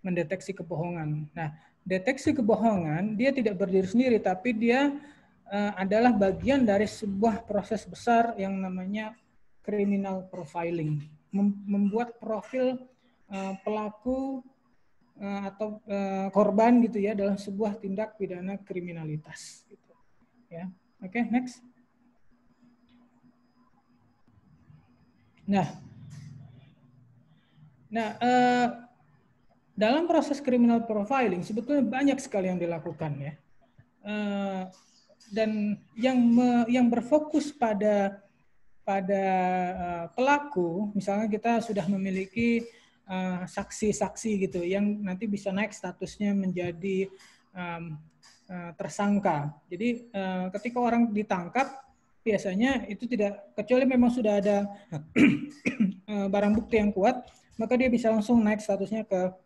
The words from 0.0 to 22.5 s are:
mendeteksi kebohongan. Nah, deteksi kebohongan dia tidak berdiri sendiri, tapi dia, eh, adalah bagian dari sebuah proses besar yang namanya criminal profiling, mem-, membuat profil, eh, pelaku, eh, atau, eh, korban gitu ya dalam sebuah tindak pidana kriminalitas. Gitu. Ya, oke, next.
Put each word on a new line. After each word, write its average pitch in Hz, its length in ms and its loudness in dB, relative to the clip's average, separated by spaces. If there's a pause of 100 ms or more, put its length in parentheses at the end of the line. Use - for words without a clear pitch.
mendeteksi 180 480 -4
kebohongan. 165 800 -6
Nah, 156 240 -8 (320)
deteksi 190 480 0
kebohongan 208 800 2
dia 247 160 2
tidak 220 280 0
berdiri 185 280 2
sendiri, 240 320 4
tapi 202 360 0
dia, 247 400 2 (560)
eh, 208 280 -2
adalah 208 320 4
bagian 202 560 2
dari 202 200 4
sebuah 202 600 -2
proses 208 400 -4
besar 233 520 2
yang 190 200 -4
namanya 190 560 -6 (480)
criminal 196 640 0
profiling, 170 800 -4 (240)
mem-, 202 400 2
membuat 202 480 0
profil, 254 600 -2 (520)
eh, 190 320 -6
pelaku, 254 800 -4 (800)
eh, 202 240 -6
atau, 214 400 -8
eh, 196 480 -4
korban 220 480 6
gitu 220 160 0
ya 202 160 0
dalam 196 240 0
sebuah 202 400 -4
tindak 202 400 -6
pidana 185 400 -6
kriminalitas. 165 1120 -10
Gitu. - 220 -20 (580)
Ya, 170 160 -12 (320)
oke, 190 220 -6 (100)
next. 254 320 -2 (3750)